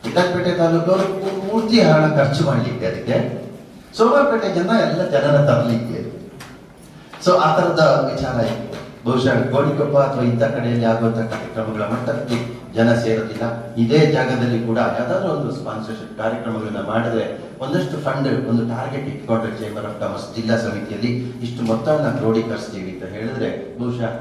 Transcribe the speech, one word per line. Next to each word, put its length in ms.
ವಿರಾಜಪೇಟೆ 520
ತಾಲೂಕವರು 440
ಪೂರ್ತಿ 300
ಹಣ 360
ಖರ್ಚು 280
ಮಾಡ್ಲಿಕ್ಕೆ 420
ಅದಕ್ಕೆ, 580
ಸೋಮವಾರಪೇಟೆ 580
ಜನ 160
ಎಲ್ಲ 200
ಜನನ 360
ತರ್ಲಿಕ್ಕೆ. 680
So 120
ಆ 200
ತರದ 580
ವಿಚಾರ 260
ಇದೆ. 340
ಬಹುಶಃ 460
ಗೋಣಿಕೊಪ್ಪ 460
ಅಥವಾ 260
ಇಂಥ 200
ಕಡೆಯಲ್ಲಿ 420
ಆಗುವಂಥ 320
ಕಾರ್ಯಕ್ರಮಗಳ 640
ಮಟ್ಟಕ್ಕೆ 840
ಜನ 200
ಸೇರೋದಿಲ್ಲ. 800
ಇದೇ 380
ಜಾಗದಲ್ಲಿ 540
ಕೂಡ 120
ಯಾವ್ದಾದ್ರು 540
ಒಂದು 220
ಸ್ಪಾನ್ಸರ್‌ಶಿಪ್ 640
ಕಾರ್ಯಕ್ರಮಗಳನ್ನ 580
ಮಾಡಿದ್ರೆ 720
ಒಂದಷ್ಟು 360
ಫಂಡ್, 520
ಒಂದು 200
ಟಾರ್ಗೆಟ್ 380
ಇಟ್ಕೊಂಡ್ರೆ 440
Chamber 340
of 140
Commerce 380
ಜಿಲ್ಲಾ 200
ಸಮಿತಿಯಲ್ಲಿ 720
ಇಷ್ಟು 340
ಮೊತ್ತವನ್ನ 440
ಕ್ರೋಢೀಕರಿಸ್ತೀವಿ 840
ಅಂತ 140
ಹೇಳಿದ್ರೆ 720
ಬಹುಶಃ 260